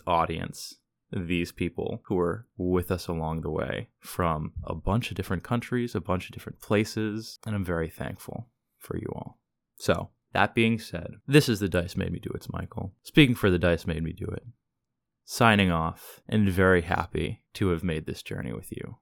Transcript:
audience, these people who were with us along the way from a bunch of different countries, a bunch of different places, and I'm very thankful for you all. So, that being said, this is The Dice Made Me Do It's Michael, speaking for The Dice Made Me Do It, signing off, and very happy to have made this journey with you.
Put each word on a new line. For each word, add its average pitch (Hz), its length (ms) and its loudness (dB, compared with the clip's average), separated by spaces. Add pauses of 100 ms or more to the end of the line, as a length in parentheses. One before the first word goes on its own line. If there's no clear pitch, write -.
audience, 82 680 -2 (360)
these 87 400 -2
people - 540 -4
who 104 100 -2
were 87 320 0 (100)
with 90 320 0
us 90 180 -2
along 80 340 -2
the 76 100 -4
way - 380 -4 (100)
from 80 540 -2 (100)
a - 100 -6
bunch 98 380 0
of 95 40 -8
different 95 280 -2
countries, 120 500 -2
a 101 80 -2
bunch 90 240 -2
of - 60 -16
different - 280 -14
places, 107 880 0
and 104 100 -4
I'm 101 80 0
very 85 260 -2
thankful - 600 -10 (300)
for - 180 -8
you - 160 -6
all. - 260 -12 (380)
So, - 320 -2 (240)
that 104 220 2
being 113 240 4
said, - 360 -10 (120)
this 143 200 6
is 107 120 2
The 98 100 2
Dice 90 260 0
Made 92 160 -2
Me - 80 -4
Do - 140 -8
It's - 180 -10
Michael, 92 420 -8 (100)
speaking 127 320 6
for 107 140 4
The 87 100 4
Dice 85 260 2
Made 82 180 -2
Me 80 100 -4
Do 90 120 -10
It, 87 180 -8 (840)
signing 101 440 6
off, 82 580 -2
and 107 220 4
very 92 320 6
happy 87 600 -2 (100)
to 98 160 0
have 85 140 0
made 80 220 -2
this - 180 -10
journey - 280 -8
with - 200 -10
you. - 300 -12